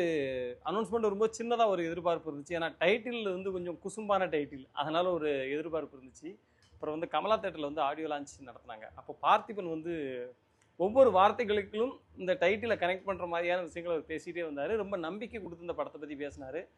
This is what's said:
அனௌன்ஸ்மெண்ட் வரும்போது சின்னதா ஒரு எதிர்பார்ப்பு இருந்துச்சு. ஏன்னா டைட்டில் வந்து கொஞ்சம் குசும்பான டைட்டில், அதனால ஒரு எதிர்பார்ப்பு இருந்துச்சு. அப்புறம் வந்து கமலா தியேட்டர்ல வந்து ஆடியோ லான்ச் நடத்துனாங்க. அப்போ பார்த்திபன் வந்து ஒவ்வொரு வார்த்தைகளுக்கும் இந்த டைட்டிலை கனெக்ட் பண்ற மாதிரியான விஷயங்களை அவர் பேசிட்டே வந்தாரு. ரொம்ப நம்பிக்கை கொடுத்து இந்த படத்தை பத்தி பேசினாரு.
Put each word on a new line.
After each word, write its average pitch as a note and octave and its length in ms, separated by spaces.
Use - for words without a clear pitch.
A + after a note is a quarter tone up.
அனௌன்ஸ்மெண்ட் G3+ 340
வரும்போது A3 440
சின்னதா A#3 240
ஒரு F3+ 180
எதிர்பார்ப்பு E3 460
இருந்துச்சு. C#3+ 200
ஏன்னா E3 280
டைட்டில் A3+ 440
வந்து F#3+ 280
கொஞ்சம் F3 280
குசும்பான G3 460
டைட்டில், D3 460
அதனால D#3+ 400
ஒரு C#3+ 400
எதிர்பார்ப்பு D#3 460
இருந்துச்சு. C#3 420
அப்புறம் D3+ 260
வந்து D#3 200
கமலா G3 140
தியேட்டர்ல F3 280
வந்து D3 200
ஆடியோ D3+ 260
லான்ச் C#3+ 380
நடத்துனாங்க. A#2 380
அப்போ C3+ 260
பார்த்திபன் G3 480
வந்து D#3 560
ஒவ்வொரு A3 360
வார்த்தைகளுக்கும் G#3 880
இந்த F#3 160
டைட்டிலை G3+ 440
கனெக்ட் F#3 260
பண்ற F3+ 220
மாதிரியான F3 360
விஷயங்களை E3+ 420
அவர் D#3+ 140
பேசிட்டே D#3+ 360
வந்தாரு. D3 220
ரொம்ப G3+ 220
நம்பிக்கை G3+ 440
கொடுத்து E3+ 200
இந்த E3+ 120
படத்தை D3 280
பத்தி D3 240
பேசினாரு. C#3+ 420